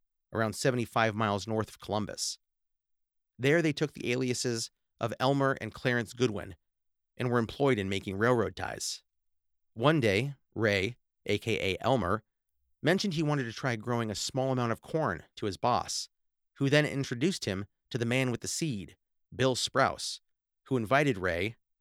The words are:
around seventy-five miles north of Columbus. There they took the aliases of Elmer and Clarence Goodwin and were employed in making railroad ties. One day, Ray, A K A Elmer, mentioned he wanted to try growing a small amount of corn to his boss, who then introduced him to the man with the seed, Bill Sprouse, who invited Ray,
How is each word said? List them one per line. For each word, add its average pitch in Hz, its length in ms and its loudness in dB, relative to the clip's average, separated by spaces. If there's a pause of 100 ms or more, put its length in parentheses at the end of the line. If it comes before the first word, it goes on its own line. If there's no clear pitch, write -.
(320)
around 107 220 0
seventy-five 117 600 0
miles 101 320 0
north 110 220 -2
of - 120 -20
Columbus. - 580 -4 (1000)
There 143 220 4
they 156 120 2
took 147 200 -2
the - 200 -4
aliases 123 580 -2 (280)
of 113 220 -2
Elmer 135 400 2
and 110 140 -8
Clarence 120 400 0
Goodwin 104 400 -2 (640)
and 123 120 0
were 120 80 4
employed 120 400 2
in 95 100 -2
making 98 280 -4
railroad 110 400 2
ties. - 460 -8 (720)
One 143 260 4
day, 117 340 2 (200)
Ray, 101 420 2 (300)
A 104 100 0
K 98 380 -2
A - 100 -8
Elmer, 110 380 0 (600)
mentioned 180 320 0
he 165 80 -2
wanted 147 220 0
to 117 80 -6
try 120 240 -4
growing 113 340 -2
a 104 40 -4
small 131 380 -2
amount 123 200 0
of - 80 -4
corn 135 440 -2 (120)
to - 100 -8
his 95 120 -6
boss, - 500 0 (460)
who 139 160 0
then 151 160 4
introduced 135 580 -2
him 98 220 -4 (240)
to 127 80 -4
the 117 80 0
man 127 240 2
with 113 100 -4
the 92 80 -8
seed, 117 480 -6 (380)
Bill 131 200 2
Sprouse, - 680 -2 (440)
who 131 140 0
invited 123 400 2
Ray, 92 380 -2 (240)